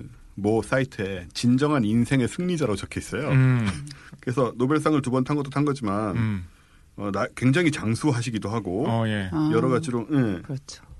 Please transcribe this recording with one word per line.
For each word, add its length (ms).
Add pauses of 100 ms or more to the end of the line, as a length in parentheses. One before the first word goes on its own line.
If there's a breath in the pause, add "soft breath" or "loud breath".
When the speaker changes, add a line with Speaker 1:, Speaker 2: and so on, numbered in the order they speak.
(360)
Speaker 1:
모 260
사이트에 720
진정한 500
인생의 440
승리자라고 480
적혀 240
있어요. 300
Speaker 2:
음. 360 (540 loud breath)
Speaker 1:
그래서 360
노벨상을 460
두 80
번 140
탄 120
것도 140
탄 140
거지만, 520
Speaker 2:
음. 280 (520 soft breath)
Speaker 1:
어, 160
나-, 220
굉장히 380
장수하시기도 760
하고 400
Speaker 2:
어, 200
예. 240
Speaker 3:
아, 200
Speaker 1:
여러 160
가지로, 440
예, 300
Speaker 3:
그렇죠. 420 (160)